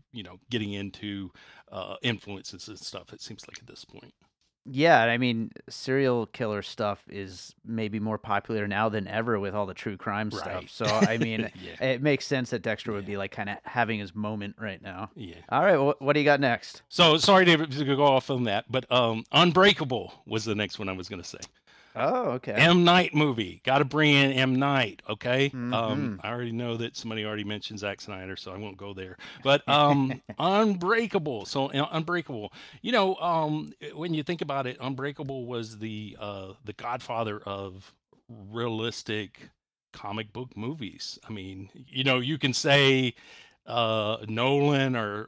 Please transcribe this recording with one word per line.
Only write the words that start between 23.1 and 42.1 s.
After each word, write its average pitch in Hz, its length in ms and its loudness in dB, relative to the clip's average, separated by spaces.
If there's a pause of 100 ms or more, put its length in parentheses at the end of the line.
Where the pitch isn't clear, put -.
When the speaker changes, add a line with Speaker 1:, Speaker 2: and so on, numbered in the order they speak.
Speaker 1:
movie. 123 500 0
Gotta 139 200 4
bring 147 300 4
in 139 180 6
M. 131 220 2
Night, 131 540 0
okay? 123 380 0 (260)
Um, 117 400 0
Speaker 2:
Mm-hmm. 95 100 -10
Speaker 1:
I 101 80 -8
already 120 220 -6
know 117 240 -4
that 117 200 -6
somebody 113 280 -6
already 107 180 -6
mentioned 104 380 -8
Zack 101 200 -6
Snyder, 95 360 -12
so 98 160 -12
I 90 60 -12
won't 101 180 -12
go 101 180 -14
there. 92 220 -14 (260)
But, 139 260 2
Speaker 2:
<laughs> - 0 -
Speaker 1:
um, 139 540 4 (160)
Unbreakable. 185 1080 0
So, 139 260 -2
uh, 139 180 0
Unbreakable. 156 640 -6 (300)
You 233 100 -6
know, 196 240 2
um, 156 560 0 (220)
when 165 200 -4
you 156 80 0
think 170 200 -4
about 139 260 -2
it, 123 120 -8
Unbreakable 135 640 -6
was 113 320 -8
the, 107 420 -8
uh, 98 320 -10 (120)
the 104 100 -10
godfather 117 640 -6
of 98 520 -10 (360)
realistic 110 1200 -6 (440)
comic 107 400 -8
book 127 240 -12
movies. 113 600 -10 (100)
I 113 40 -10
mean, 95 420 -12
you 131 300 -4
know, 127 160 2